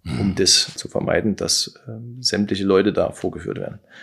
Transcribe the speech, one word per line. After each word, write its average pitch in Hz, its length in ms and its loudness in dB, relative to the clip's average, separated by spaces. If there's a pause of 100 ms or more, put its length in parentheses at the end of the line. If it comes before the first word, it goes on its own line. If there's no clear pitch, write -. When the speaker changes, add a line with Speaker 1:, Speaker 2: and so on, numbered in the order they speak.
Speaker 1:
Mhm. 85 160 -4
Speaker 2:
um 98 160 2
das - 400 2
zu - 140 -12
vermeiden, - 480 0
dass, - 360 -2 (140)
äh, 117 40 -12 (280)
sämtliche 101 460 0
Leute 98 260 6
da - 200 0
vorgeführt - 460 -6
werden. - 220 -8 (240)